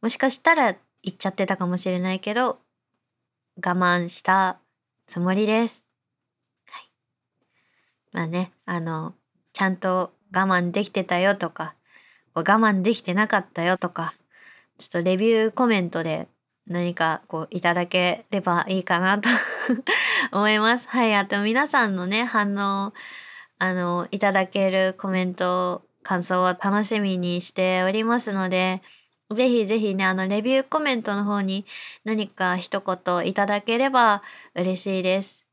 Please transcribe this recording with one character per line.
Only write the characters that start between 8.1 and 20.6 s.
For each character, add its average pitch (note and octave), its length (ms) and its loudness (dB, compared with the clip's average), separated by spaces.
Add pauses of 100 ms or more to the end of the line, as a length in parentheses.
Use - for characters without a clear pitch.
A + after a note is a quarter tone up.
ま F3 120 -6
あ - 20 -6
ね、 F3 260 -4 (140)
あ F3 140 -4
の、 E3 340 -6 (400)
ち - 80 -2
ゃ F#3+ 80 2
ん F#3 60 -2
と F#3 360 -2 (220)
我 F#3 260 2
慢 F3 120 -2
で G3+ 120 0
き G3 60 -12
て F#3+ 140 -2
た F3+ 140 0
よ G3 180 4
と F3 120 -4
か、 - 260 -10 (600)
こ E3 80 -2
う D#3 80 2
我 G#3 60 8
慢 G#3+ 260 4
で G#3+ 100 2
き - 80 -2
て F3+ 140 -4
な G#3+ 140 2
か G#3+ 100 2
っ F#3 120 -4
た - 140 -6
よ F3+ 140 2
と F3+ 100 -4
か、 E3 240 -8 (640)
ち - 100 -12
ょ F3 140 -4
っ - 20 -2
と - 0 -
レ F#3 140 2
ビ A3 160 4
ュ A3 160 4
ー - 40 -2
コ B3 140 2
メ A3 140 4
ン F3 80 -2
ト E3 140 -4
で E3 260 -4 (380)
何 F3 280 -2
か D#3+ 340 0
こ D#3+ 140 -6
う - 80 -10
い F3+ 120 -6
た F3 100 4
だ F3 140 0
け F3+ 440 0
れ G3 120 -2
ば F3 260 0
い F#3+ 120 -2
い F3+ 40 -6
か F3 160 0
な F#3+ 200 2
と A3+ 100 0 (500)
<laughs> - 520 0
思 G3+ 180 2
い G#3+ 80 4
ま A3+ 200 4